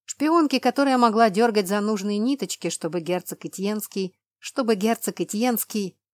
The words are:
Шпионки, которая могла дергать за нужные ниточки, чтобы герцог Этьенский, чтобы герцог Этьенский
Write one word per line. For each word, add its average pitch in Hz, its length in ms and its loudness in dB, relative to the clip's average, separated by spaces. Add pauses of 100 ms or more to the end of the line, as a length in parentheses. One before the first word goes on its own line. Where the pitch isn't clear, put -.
Шпионки, 302 520 2
которая 254 400 2
могла 226 320 4
дергать 208 380 2
за 208 120 0
нужные 208 380 -2
ниточки, 220 500 -2
чтобы 165 320 -4
герцог 175 460 -6
Этьенский, 190 720 -6 (200)
чтобы 226 360 -2
герцог 208 460 -2
Этьенский 208 760 -2 (180)